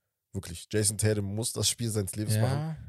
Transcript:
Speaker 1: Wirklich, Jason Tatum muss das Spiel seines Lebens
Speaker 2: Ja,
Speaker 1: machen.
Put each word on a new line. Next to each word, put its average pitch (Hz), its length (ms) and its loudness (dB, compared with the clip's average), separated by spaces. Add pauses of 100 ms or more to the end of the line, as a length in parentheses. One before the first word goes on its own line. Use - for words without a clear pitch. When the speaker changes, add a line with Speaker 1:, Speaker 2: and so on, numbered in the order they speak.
(340)
Speaker 1:
Wirklich, 85 380 -8
Jason 104 260 2
Tatum 104 380 2
muss 113 180 -4
das 113 160 2
Spiel 117 220 -2
seines 104 240 0
Lebens 107 200 0
Speaker 2:
Ja, 107 60 4
Speaker 1:
machen. 131 160 2 (320)